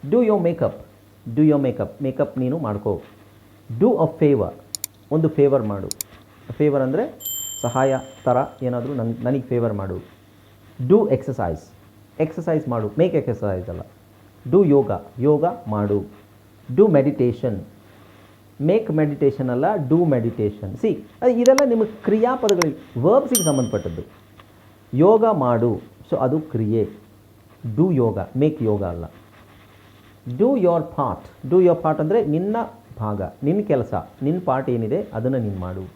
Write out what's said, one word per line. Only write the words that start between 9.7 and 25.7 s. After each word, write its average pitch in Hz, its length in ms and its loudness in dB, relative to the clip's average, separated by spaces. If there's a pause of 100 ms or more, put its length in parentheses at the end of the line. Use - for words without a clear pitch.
ಮಾಡು. 95 160 -6 (920)
Do 202 60 6 (180)
exercise, 101 480 -6 (640)
ಎಕ್ಸರ್ಸೈಸ್ 160 480 -4
ಮಾಡು, 107 140 -2 (140)
make 180 200 2
exercise 101 520 -4
ಅಲ್ಲ. 85 100 -10 (680)
Do 185 60 6 (160)
ಯೋಗ, 117 160 2 (360)
ಯೋಗ 151 180 2 (280)
ಮಾಡು. 104 260 0 (760)
Do 139 80 8 (120)
meditation, 123 580 0 (1120)
make 220 180 2 (120)
meditation 143 560 0
ಅಲ್ಲ, 135 100 0 (260)
do 160 80 4 (140)
meditation. 110 560 -2 (140)
See, 214 100 2 (480)
ಇದೆಲ್ಲ 269 320 6
ನಿಮಗೆ 220 180 0 (160)
ಕ್ರಿಯಾಪದಗಳಿಗೆ, 214 680 0 (280)
ವರ್ಬ್ಸಿಗೆ 240 440 4
ಸಂಬಂಧಪಟ್ಟದ್ದು. 101 540 -2 (1000)
ಯೋಗ 214 200 6 (220)
ಮಾಡು, 120 260 2 (380)